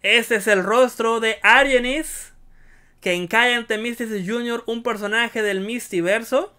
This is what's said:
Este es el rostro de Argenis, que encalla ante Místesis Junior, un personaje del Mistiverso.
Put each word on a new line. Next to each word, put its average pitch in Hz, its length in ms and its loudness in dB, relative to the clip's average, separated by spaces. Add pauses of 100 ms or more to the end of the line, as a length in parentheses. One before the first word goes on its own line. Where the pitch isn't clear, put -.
Este 226 340 2
es 202 120 -2
el 196 160 4
rostro 226 560 2
de 220 220 -2
Argenis, 262 920 2 (680)
que 185 120 0
encalla 226 440 2
ante 226 200 -4
Místesis 220 520 -6
Junior, 233 360 -4
un 233 180 -6
personaje 220 580 -2
del 196 200 -2
Mistiverso. 226 960 -2